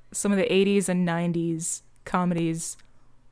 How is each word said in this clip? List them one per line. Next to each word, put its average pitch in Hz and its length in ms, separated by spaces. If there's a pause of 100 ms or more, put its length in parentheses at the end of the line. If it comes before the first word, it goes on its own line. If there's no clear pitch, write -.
(120)
some - 200
of 202 60
the 185 140
eighties 196 380
and 180 160
nineties 170 800 (220)
comedies 170 720 (540)